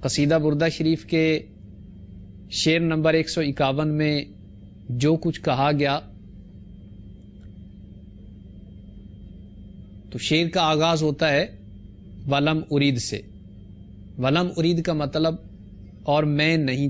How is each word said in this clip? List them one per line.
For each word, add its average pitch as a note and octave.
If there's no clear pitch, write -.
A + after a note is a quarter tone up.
قصیدہ C#3+
بردہ D3+
شریف D#3+
کے D#3+
شعر D#3+
نمبر D#3+
ایک D#3+
سو E3+
اکاون C#3+
میں D3+
جو C3
کچھ D#3+
کہا C#3
گیا، C#3+
تو B2
شعر D#3+
کا F3
آغاز D#3
ہوتا D3+
ہے D#3
"ولم D3
ارید" C#3+
سے۔ -
"ولم D3
ارید" E3+
کا E3+
مطلب D#3
"اور D3+
میں D3+
نہیں C#3